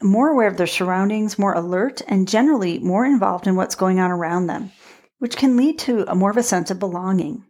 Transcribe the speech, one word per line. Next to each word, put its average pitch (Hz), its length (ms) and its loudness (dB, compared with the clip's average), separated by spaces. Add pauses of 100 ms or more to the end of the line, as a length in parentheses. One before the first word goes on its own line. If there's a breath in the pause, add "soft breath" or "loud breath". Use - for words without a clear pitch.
more 220 280 4
aware 247 180 2
of 196 80 -2
their 175 100 0
surroundings, 196 720 -2
more 196 160 0
alert, 180 540 -2
and 190 220 0
generally 220 500 2
more 202 260 0
involved 196 400 2
in 185 120 2
what's 185 180 -2
going 185 240 2
on 180 100 2
around 175 380 -2
them, 185 240 -8 (480 soft breath)
which 247 160 -6
can 254 220 2
lead 294 220 2
to 226 300 -2
a - 60 -2
more 190 160 2
of 220 60 0
a 240 60 2
sense 180 280 -2
of 185 80 -6
belonging. 185 720 -2